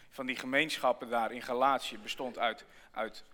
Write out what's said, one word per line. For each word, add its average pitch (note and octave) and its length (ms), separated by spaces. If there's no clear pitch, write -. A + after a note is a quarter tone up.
van C3 160
die B2+ 100
gemeenschappen C3 720
daar A2+ 240
in A#2+ 100
Galatië B2+ 560
bestond A#2 400
uit, A2+ 260
uit - 440